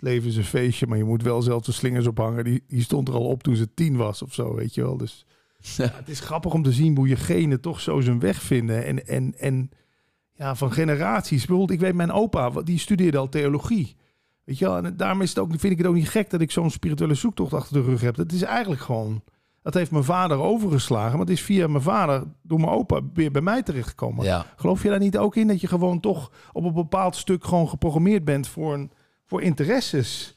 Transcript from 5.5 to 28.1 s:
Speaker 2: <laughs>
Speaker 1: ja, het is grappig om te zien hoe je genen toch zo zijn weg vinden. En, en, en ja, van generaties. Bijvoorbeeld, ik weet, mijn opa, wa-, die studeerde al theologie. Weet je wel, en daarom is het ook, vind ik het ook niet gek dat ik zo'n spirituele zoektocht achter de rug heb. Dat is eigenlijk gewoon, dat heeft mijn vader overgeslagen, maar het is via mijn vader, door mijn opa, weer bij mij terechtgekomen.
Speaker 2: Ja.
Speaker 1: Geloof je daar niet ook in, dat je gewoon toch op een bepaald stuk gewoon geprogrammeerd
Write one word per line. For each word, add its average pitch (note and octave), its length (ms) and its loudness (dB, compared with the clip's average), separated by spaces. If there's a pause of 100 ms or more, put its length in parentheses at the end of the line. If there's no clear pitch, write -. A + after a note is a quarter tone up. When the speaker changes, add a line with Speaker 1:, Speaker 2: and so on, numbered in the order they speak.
Speaker 2:
<laughs> - 260 -16
Speaker 1:
ja, A#2+ 180 0
het - 140 -16
is C#3+ 120 -12
grappig D#3+ 320 -4
om D#3+ 100 2
te C3+ 100 4
zien D3+ 240 4
hoe C3+ 120 4
je C3 80 4
genen D3+ 440 0
toch - 200 -8
zo D3 200 0
zijn B2 200 2
weg F#3+ 220 0
vinden. A#2 420 0
En, - 220 -4
en, C3 320 -2
en C3 320 -2 (640)
ja, C3+ 220 -6
van B2 180 -2
generaties. D#3+ 760 0
Bijvoorbeeld, F3+ 240 2
ik F3 100 0
weet, F#3 140 2
mijn E3+ 180 0
opa, E3 380 0
wa-, C#3 120 -4
die E3+ 160 0
studeerde F3 400 2
al C3+ 100 -2
theologie. C#3+ 680 0 (480)
Weet C3+ 140 -8
je G3 60 0
wel, F#3 120 0
en F3 200 -4
daarom F#3+ 260 0
is F3+ 60 2
het - 100 -4
ook, F#3+ 120 0
vind F3 220 0
ik E3 60 2
het F3 80 2
ook F3 80 4
niet E3 140 2
gek G#3+ 220 -2
dat F3 100 0
ik D#3 100 0
zo'n E3+ 200 0
spirituele D#3 440 0
zoektocht - 380 -2
achter C#3+ 220 -4
de C#3+ 140 4
rug B2+ 120 2
heb. A#2+ 140 0
Dat E3 180 -4
is F3+ 100 0
eigenlijk G3+ 400 -2
gewoon, A2 400 -4 (400)
dat D#3 120 -4
heeft F3+ 160 0
mijn D3 140 2
vader F3 340 2
overgeslagen, C3+ 720 2
maar E3+ 160 0
het F3 100 0
is - 60 -4
via F#3+ 240 4
mijn C#3+ 160 0
vader, D#3 420 2 (180)
door D#3+ 180 0
mijn D#3+ 120 2
opa, A3 280 0 (140)
weer D#3 160 2
bij C#3 120 0
mij A3 200 0
terechtgekomen. A#2+ 600 -6
Speaker 2:
Ja. F2+ 220 0 (100)
Speaker 1:
Geloof F3+ 260 0
je G#3 60 2
daar G3+ 100 2
niet G3+ 200 2
ook G#3 180 0
in, A3 120 4
dat G3 120 2
je F#3 60 -2
gewoon F3+ 340 0
toch E3+ 320 -2 (200)
op E3 120 -4
een F3 100 0
bepaald F3+ 420 0
stuk - 280 -2
gewoon F3 240 2
geprogrammeerd E3 560 2